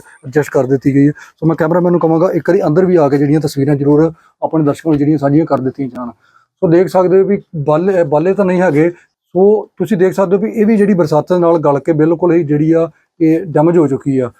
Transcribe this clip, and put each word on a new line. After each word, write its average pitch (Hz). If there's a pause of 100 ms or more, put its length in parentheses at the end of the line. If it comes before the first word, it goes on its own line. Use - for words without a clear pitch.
(280)
ਐਡਜਸਟ 135
ਕਰ 135
ਦਿੱਤੀ 135
ਗਈ 139
ਹੈ। 151
ਸੋ -
ਮੈਂ 160
ਕੈਮਰਾਮੈਨ 170
ਨੂੰ 175
ਕਹਾਂਗਾ, 165
ਇੱਕ 175
ਵਾਰੀ 190
ਅੰਦਰ 175
ਵੀ 180
ਆ 151
ਕੇ 143
ਜਿਹੜੀਆਂ 147
ਤਸਵੀਰਾਂ 147
ਜ਼ਰੂਰ 147 (300)
ਆਪਣੇ 160
ਦਰਸ਼ਕਾਂ 143
ਨੂੰ 147
ਜਿਹੜੀਆਂ 147
ਸਾਂਝੀਆਂ 143
ਕਰ 139
ਦਿੱਤੀਆਂ 131
ਜਾਣ। 123 (500)
ਸੋ 185
ਦੇਖ 170
ਸਕਦੇ 180
ਹੋ 190
ਵੀ 202 (140)
ਬਾਲੇ, 170
ਬਾਲੇ 151
ਤਾਂ 196
ਨਹੀਂ 180
ਹੈਗੇ। 160 (440)
ਸੋ 202
ਤੁਸੀਂ 190
ਦੇਖ 180
ਸਕਦੇ 190
ਹੋ 190
ਵੀ 214
ਇਹ 220
ਵੀ 220
ਜਿਹੜੀ 202
ਬਰਸਾਤ 160
ਦੇ 180
ਨਾਲ 170
ਗਲ 143
ਕੇ 165
ਬਿਲਕੁਲ 165
ਹੀ 170
ਜਿਹੜੀ 147
ਆ, 165 (320)
ਇਹ 160
ਡੈਮੇਜ 165
ਹੋ 156
ਚੁੱਕੀ 135
ਆ। 120